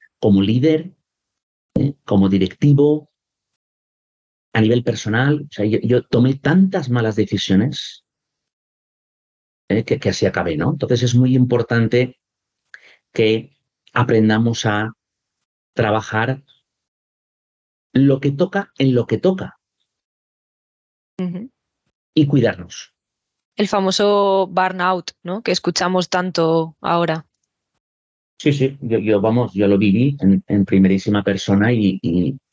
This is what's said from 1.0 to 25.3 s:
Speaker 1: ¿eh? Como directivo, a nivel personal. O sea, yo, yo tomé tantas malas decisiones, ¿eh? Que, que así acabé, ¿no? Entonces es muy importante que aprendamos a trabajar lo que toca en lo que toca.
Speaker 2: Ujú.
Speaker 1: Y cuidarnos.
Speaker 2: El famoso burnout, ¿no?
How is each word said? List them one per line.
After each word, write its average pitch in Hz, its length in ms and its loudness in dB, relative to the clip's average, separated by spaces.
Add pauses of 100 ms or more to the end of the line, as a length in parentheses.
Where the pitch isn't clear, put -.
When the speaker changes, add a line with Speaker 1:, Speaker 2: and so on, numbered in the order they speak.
Speaker 1:
¿eh? 143 200 -2 (100)
Como 98 240 2
directivo, 143 840 2 (1400)
a 110 60 2
nivel 117 220 2
personal. 123 600 -2
O - 100 -18
sea, 104 120 -4
yo, 107 180 0
yo 120 240 0
tomé 131 280 2
tantas 180 540 0
malas 113 280 -2
decisiones, 104 880 -2 (1600)
¿eh? - 160 0
Que, - 140 -2
que - 120 -2
así - 160 0
acabé, 85 300 -2
¿no? - 160 0
Entonces 120 300 -2
es 123 120 0
muy 127 200 4
importante 120 840 0 (920)
que 110 440 -2 (360)
aprendamos 113 720 2
a 107 280 -2 (840)
trabajar 113 680 -2 (1500)
lo 135 260 4
que 143 100 -2
toca 185 480 -4
en 135 160 2
lo 113 120 0
que 110 120 -2
toca. 185 400 -2 (1600)
Speaker 2:
Ujú. 185 320 -10 (640)
Speaker 1:
Y 151 120 4
cuidarnos. 110 680 -2 (600)
Speaker 2:
El 208 120 0
famoso 196 840 2
burnout, 185 600 -2 (100)
¿no? 190 200 -8